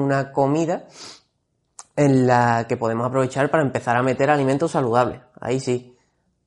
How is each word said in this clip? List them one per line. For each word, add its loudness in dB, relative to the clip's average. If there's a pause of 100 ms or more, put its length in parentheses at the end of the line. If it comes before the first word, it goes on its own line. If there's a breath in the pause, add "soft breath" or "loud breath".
una -2
comida -2 (1080 loud breath)
en 4
la 2
que -2
podemos -4
aprovechar -2
para 2
empezar -2
a 2
meter 0
alimentos 0
saludables. 0 (200)
Ahí -4
sí. -6 (520 soft breath)